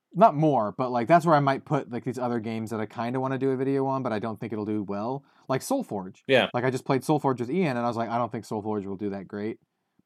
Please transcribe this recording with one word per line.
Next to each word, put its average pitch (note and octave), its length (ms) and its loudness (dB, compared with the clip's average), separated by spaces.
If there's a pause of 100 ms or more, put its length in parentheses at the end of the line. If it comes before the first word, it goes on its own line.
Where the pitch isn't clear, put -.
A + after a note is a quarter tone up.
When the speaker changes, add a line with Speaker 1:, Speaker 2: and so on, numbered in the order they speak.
(140)
Speaker 1:
not F#3 220 6
more, C3 360 4
but, B2+ 180 -2
like, A#2+ 180 0
that's E3 180 6
where E3 100 8
I C#3+ 40 6
might C3+ 240 0
put, C#3+ 260 -2
like, B2 140 -6
these B2+ 140 -6
other A#2+ 220 -2
games A2+ 300 -6
that A2 100 -4
I G#2+ 60 -4
kinda A#2+ 340 -4
wanna C3 180 -2
do C3+ 120 2
a C3 60 0
video C3+ 300 0
on, C3+ 160 -2
but A2 100 -4
I G#2 80 -2
don't A2 200 -6
think A2+ 120 -8
it'll G#2+ 120 -4
do G#2+ 200 0
well. G#2+ 400 -6 (240)
Like C3 140 0
Soulforge. A2 640 -4
Speaker 2:
Yeah. A#2+ 280 6
Speaker 1:
Like, A#2+ 100 0
I B2+ 60 2
just B2+ 160 -4
played C3+ 160 0
Soulforge C#3 380 0
with A#2+ 100 -6
Ian, D#3 260 0
and A#2+ 80 -2
I A#2+ 40 0
was A2+ 80 -2
like, A#2 140 -2
"I A#2 80 -2
don't A#2 140 -2
think A2+ 140 -8
Soulforge G#2+ 400 -4
will G2 100 -6
do G2+ 140 -4
that G2 180 -8
great." G#2+ 320 -6 (460)